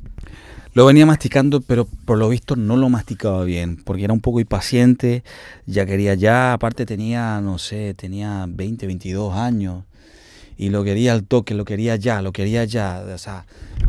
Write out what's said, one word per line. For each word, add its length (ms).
Lo 120
venía 200
masticando, 560
pero 240
por 320
lo 120
visto 260
no 200
lo 140
masticaba 540
bien, 400
porque 200
era 100
un 80
poco 180
impaciente, 840
ya 180
quería 300
ya, 380
aparte 340
tenía, 540
no 180
sé, 360
tenía 520
veinte, 400
veintidós 480
años, 480
y 140
lo 140
quería 300
al 100
toque, 300
lo 120
quería 320
ya, 240
lo 100
quería 340
ya, 380
o 40
sea. 280